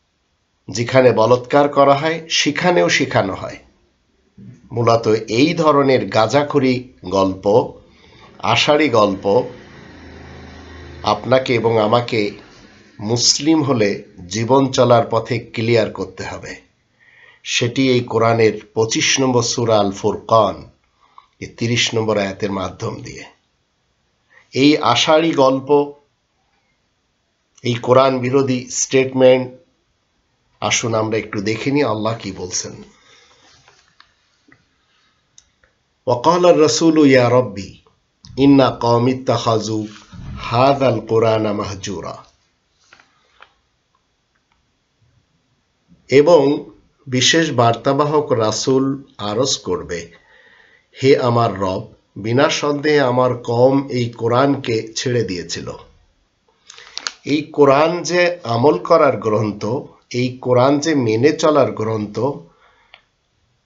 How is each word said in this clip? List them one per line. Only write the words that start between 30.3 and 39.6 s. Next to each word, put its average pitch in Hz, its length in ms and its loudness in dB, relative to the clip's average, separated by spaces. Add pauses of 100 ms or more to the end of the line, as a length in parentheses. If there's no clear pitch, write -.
আসুন 113 360 -2
আমরা 110 220 -2
একটু 107 240 -6
দেখে 110 300 -4
নিই 143 120 0
আল্লাহ 110 340 -4
কি 101 140 -10
বলছেন। 90 520 -10 (3250)
وقال 165 380 2
الرسول 156 520 4 (120)
يا 127 180 4
ربي 104 540 -2 (580)
إن 139 220 6
قومي 120 520 0
اتخذوا 110 720 -2 (640)